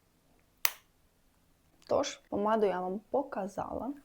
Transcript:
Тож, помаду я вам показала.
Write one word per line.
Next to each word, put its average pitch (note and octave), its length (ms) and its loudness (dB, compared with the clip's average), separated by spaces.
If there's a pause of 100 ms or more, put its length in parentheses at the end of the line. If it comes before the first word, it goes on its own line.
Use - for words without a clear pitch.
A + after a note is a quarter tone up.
(1900)
Тож, - 280 2
помаду G#3 500 2
я F3+ 160 2
вам F#3 180 -4
показала. B3 960 -4 (120)